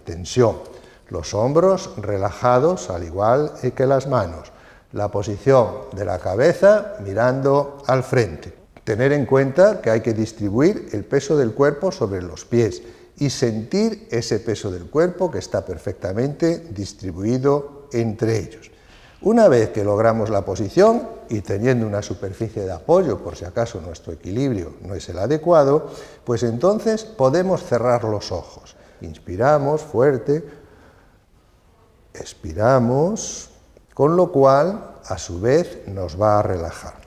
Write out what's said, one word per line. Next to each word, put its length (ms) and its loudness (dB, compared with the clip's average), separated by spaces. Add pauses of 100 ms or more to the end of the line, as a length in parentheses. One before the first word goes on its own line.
tensión. 540 0 (500)
Los 240 -8
hombros 640 2
relajados, 920 0
al 140 -6
igual, 480 0 (100)
eh, 100 -2
que 140 0
las 220 0
manos. 460 -4 (400)
La 180 -4
posición 560 2 (240)
de 140 -6
la 140 -2
cabeza 800 2
mirando 840 0
al 160 2
frente. 580 -2 (220)
Tener 300 0
en 140 0
cuenta 520 4
que 120 0
hay 100 2
que 120 0
distribuir 800 0
el 120 -6
peso 320 0
del 160 2
cuerpo 380 2
sobre 300 -4
los 240 -12
pies 360 0 (360)
y 120 -2
sentir 800 -2
ese 300 -2
peso 320 -4
del 180 -10
cuerpo 400 0
que 80 -6
está 260 -4
perfectamente 960 -4 (140)
distribuido 1200 -2
entre 460 0
ellos. 320 -14 (500)
Una 260 6
vez 220 6
que 140 -4
logramos 480 2
la 120 0
posición 640 2 (220)
y 120 -4
teniendo 440 0
una 160 -2
superficie 640 -8
de 80 -6
apoyo, 480 0
por 160 -12
si 100 -14
acaso 360 -4
nuestro 320 -14
equilibrio 680 -4
no 140 -10
es 140 -12
el 100 -10
adecuado, 720 2 (320)
pues 180 -2
entonces 640 0
podemos 600 0
cerrar 400 0
los 280 -4
ojos. 440 -12 (260)
Inspiramos 840 -2
fuerte, 600 0 (1700)
expiramos, 1400 -2 (420)
con 220 2
lo 160 2
cual, 640 2 (100)
a 140 -8
su 200 -10
vez, 480 0
nos 320 -8
va 200 4
a 20 4
relajar. 640 -8